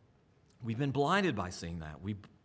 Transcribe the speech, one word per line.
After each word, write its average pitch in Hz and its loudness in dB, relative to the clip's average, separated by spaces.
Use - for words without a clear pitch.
We've 113 -2
been 139 2
blinded 156 4
by 92 -2
seeing 85 -6
that. 78 -10
We're 104 -4